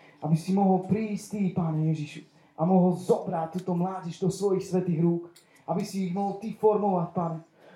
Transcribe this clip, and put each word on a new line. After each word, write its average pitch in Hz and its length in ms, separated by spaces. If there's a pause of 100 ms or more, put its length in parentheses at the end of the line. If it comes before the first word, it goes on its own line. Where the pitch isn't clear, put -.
(220)
Aby 156 160
si 185 160
mohol 190 320
prísť 208 480
ty, 202 160
Pane 160 400
Ježišu, 147 320 (320)
a - 80
mohol 180 320
zobrať 180 640
túto 185 160
mládež 175 480
do 190 80
svojich 190 400
svätých 175 320
rúk. 170 320 (320)
Aby 170 160
si 190 240
ich 175 80
mohol 202 240
ty 220 160
formovať, 196 560
Pane. 165 300 (360)